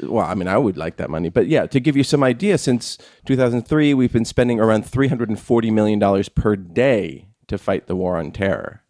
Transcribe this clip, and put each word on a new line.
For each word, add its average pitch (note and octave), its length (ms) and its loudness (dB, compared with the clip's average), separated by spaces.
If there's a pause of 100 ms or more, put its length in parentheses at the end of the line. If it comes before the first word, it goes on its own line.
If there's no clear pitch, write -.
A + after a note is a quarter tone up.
well, G2+ 160 2
I E2+ 100 -4
mean, F#2 120 -2
I F#2+ 100 2
would A2+ 200 0
like E2 200 -8
that - 120 -6
money, E2 200 -2
but G#2 180 2
yeah, C3 200 2
to C#3 120 0
give C#3 180 0
you C#3+ 60 4
some C#3+ 200 0
idea, C3 340 0
since - 400 -2 (280)
two C3+ 120 0
thousand B2 300 0
three, D3+ 260 2
we've B2+ 200 2
been A#2 120 2
spending A#2+ 340 0
around A2 260 2
three C3+ 220 0
hundred A#2+ 220 -2
and G#2 100 -4
forty A2+ 320 0
million G#2+ 280 2
dollars G2 300 2
per G#2+ 260 0
day F#2 720 -2 (200)
to G2+ 100 -6
fight - 300 -4
the F2+ 80 -4
war F2+ 220 -2
on D#2 140 -6
terror. - 580 -4